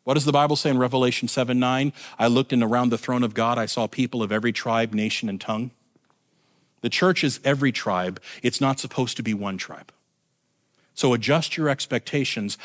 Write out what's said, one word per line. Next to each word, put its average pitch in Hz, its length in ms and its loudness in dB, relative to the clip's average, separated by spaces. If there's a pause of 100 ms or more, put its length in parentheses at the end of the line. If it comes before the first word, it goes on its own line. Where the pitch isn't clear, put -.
What 135 120 2
does 143 100 2
the 147 60 2
Bible 147 240 4
say 147 160 2
in 127 80 4
Revelation 123 480 2
seven 127 320 0
nine? 127 340 0 (240)
"I 110 80 2
looked, 120 260 2
and 123 120 4
around 120 260 2
the 113 80 0
throne 123 260 -2
of 107 120 -4
God, 117 240 2
I 110 80 -2
saw 113 180 -2
people 120 380 -2
of 101 80 -2
every 110 200 0
tribe, 113 420 0
nation, 107 360 -2
and 98 100 -6
tongue." 113 320 -6 (1080)
The 120 80 -2
church 180 340 2
is 135 200 0
every 139 280 2
tribe. 92 480 -2 (220)
It's 123 200 0
not 135 180 2
supposed 131 380 -4
to 120 60 -6
be 110 120 -2
one 98 220 -4
tribe. - 340 -14 (1040)
So 131 180 4
adjust 143 420 0
your 156 140 0
expectations. 123 960 -4